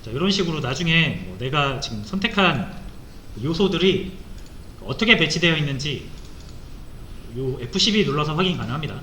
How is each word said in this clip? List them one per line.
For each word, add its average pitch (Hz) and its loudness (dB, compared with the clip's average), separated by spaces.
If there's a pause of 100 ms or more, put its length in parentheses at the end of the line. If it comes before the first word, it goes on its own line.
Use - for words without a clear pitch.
자, 110 -10
이런 160 2
식으로 165 2
나중에 143 4
뭐 92 -8
내가 135 2
지금 107 -4
선택한 185 2 (680)
요소들이 170 4 (680)
어떻게 220 2
배치되어 165 2
있는지 139 -4 (1300)
요 127 -2
에프 127 -4
십이 208 6
눌러서 151 2
확인 180 4
가능합니다. 139 -2